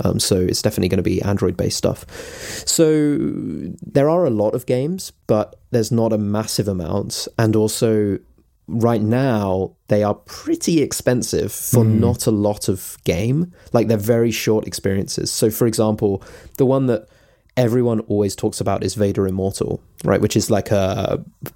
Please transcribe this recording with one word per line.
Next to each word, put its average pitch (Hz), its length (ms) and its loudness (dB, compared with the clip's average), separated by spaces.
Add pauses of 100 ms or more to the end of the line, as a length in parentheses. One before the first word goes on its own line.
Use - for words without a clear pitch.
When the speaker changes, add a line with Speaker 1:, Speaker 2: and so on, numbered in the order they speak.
Speaker 1:
Um, 92 160 0
so 95 220 2
it's - 220 0
definitely 95 260 0
gonna 92 140 0
be 92 180 0
Android-based 98 560 0
stuff. - 300 -4 (600)
So 156 520 2 (680)
there 143 240 2
are 175 160 2
a 143 60 2
lot 107 240 0
of 127 120 -4
games, 147 460 -4 (140)
but 107 300 0 (140)
there's 117 220 0
not 113 220 2
a 107 40 2
massive 104 500 -2
amount. 92 600 -4 (100)
And 110 160 4
also, 107 640 2 (480)
right 117 360 2
now, 107 720 0 (160)
they 104 140 4
are 104 120 0
pretty - 640 -2
expensive 110 720 -2
for - 320 2
Speaker 2:
Mm. 107 160 4
Speaker 1:
not 117 260 0
a 120 40 2
lot 104 380 0
of - 360 -4
game. 123 480 0 (220)
Like, 110 140 4
they're 113 100 2
very 117 320 2
short 110 360 0
experiences. - 640 -4
So, 113 200 2
for 120 160 0
example, 107 560 0 (340)
the 143 100 2
one 131 200 2
that 120 200 0 (480)
everyone 120 460 2
always 101 340 0
talks - 280 -4
about 98 200 -2
is 95 120 -4
Vader 101 320 0
Immortal, 95 560 -4 (220)
right? 95 180 2
Which 107 140 2
is 107 140 0
like 101 200 0
a 98 520 0 (340)